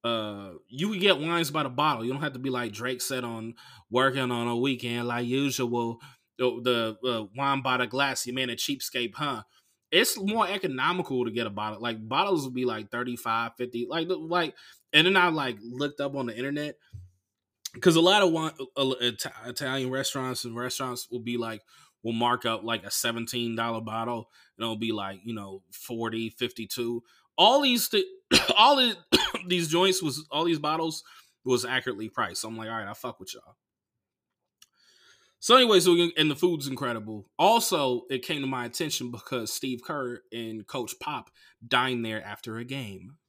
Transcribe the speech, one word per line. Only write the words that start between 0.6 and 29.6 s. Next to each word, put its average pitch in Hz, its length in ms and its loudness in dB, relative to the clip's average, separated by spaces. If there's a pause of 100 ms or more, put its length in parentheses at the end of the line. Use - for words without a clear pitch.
you 160 240 -4
can 196 80 -4
get 185 200 4
wines 165 320 0
by 151 120 0
the 135 60 -2
bottle. 131 340 0
You 123 80 -2
don't 143 100 -4
have 147 120 -4
to 123 60 -10
be 131 100 -4
like 120 240 -4
Drake 123 280 -6
said 127 220 -4
on 117 320 -8 (340)
Working 127 400 2
on 120 200 0
a 120 80 0
Weekend, 120 500 -2
like 120 180 -2
usual. 120 760 0 (380)
The, 120 640 2
the, 127 80 -2
uh, 113 160 -2 (100)
wine 135 280 0
by 127 140 2
the 123 100 0
glass, 135 400 -2
you 123 60 -6
man 127 180 -2
a - 20 -4
cheapskate, 120 600 -4
huh? 135 260 -4 (500)
It's 202 280 4
more 208 280 0
economical 160 800 -2
to 113 60 -4
get 113 160 -2
a - 20 -4
bottle. 107 320 -8
Like, 113 260 -6
bottles 160 360 2
will 127 80 -6
be, 127 120 -2
like, 110 280 -4
thirty-five, 117 680 -4
fifty, 120 320 -4
like, 165 180 -2
the, 180 100 -2
like, 160 360 -2 (400)
and 156 140 6
then 196 100 6
I, 180 120 6
like, 135 340 -2
looked 127 360 -6
up 139 160 -2
on 131 120 -2
the 110 100 -8
internet, 147 380 -4 (1080)
'cause 170 140 8
a 165 60 6
lot 196 200 6
of 180 100 6
wine, 160 280 0
uh, 135 300 -2
uh, 131 120 -2
Ita-, 120 320 -4 (140)
Italian 131 420 -4
restaurants 131 560 -4
and 117 100 -10
restaurants 123 540 -6
will 123 120 -6
be, 120 160 -4
like, 113 260 -6 (400)
will 117 100 -2
mark 120 320 2
up, 113 180 0
like, 113 200 -4
a 101 80 -10
seventeen 117 640 -2
dollar 113 260 -2
bottle, 113 480 -6 (280)
and 110 60 -6
it'll 113 140 -4
be, 113 140 -2
like, 98 320 -6
you 113 100 -8
know, 98 380 -12
forty, 113 580 -6
fifty-two. 117 720 -4 (340)
All 240 260 8
these 247 260 2
thi-, 196 180 2 (240)
<coughs> - 260 4
all 269 200 10
the, 247 200 4 (160)
<coughs> - 360 2
these 175 220 2